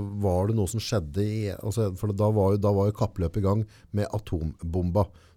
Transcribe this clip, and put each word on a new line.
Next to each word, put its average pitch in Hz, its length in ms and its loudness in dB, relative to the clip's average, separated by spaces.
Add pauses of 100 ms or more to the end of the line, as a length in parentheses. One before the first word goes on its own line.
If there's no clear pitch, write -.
(200)
var 95 260 2
det 110 80 0
noe 101 140 2
som 117 100 -4
skjedde 87 400 -2
i, 104 320 -2
altså, 98 480 -2
for 104 140 -2
da 104 180 2
var 98 220 4
jo, 104 60 2
da 101 140 2
var 98 140 4
jo 107 60 2
kappløpet 92 460 -2
i - 20 0
gang 101 260 2 (260)
med 101 200 0
atombomba. 87 960 -2 (280)